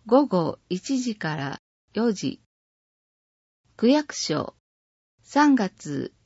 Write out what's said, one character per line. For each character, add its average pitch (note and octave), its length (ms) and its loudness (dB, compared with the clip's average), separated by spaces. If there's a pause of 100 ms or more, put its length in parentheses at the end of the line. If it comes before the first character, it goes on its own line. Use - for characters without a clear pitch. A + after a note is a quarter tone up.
午 C4 200 4
後 E3+ 320 -2 (120)
一 A3 280 -4
時 B3 160 -4
か D#3 220 -6
ら C#3 240 -8 (320)
四 A3+ 200 0
時。 - 280 -6 (1400)
区 A3+ 140 4
役 D4 240 2
所、 - 420 -6 (640)
三 C#4+ 320 4
月 E3+ 580 -4 (140)